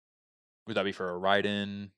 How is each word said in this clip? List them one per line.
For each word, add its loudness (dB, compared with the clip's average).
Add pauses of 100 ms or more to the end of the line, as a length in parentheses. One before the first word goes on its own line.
(680)
Would -6
that 2
be 0
for -6
a -4
ride-in, 0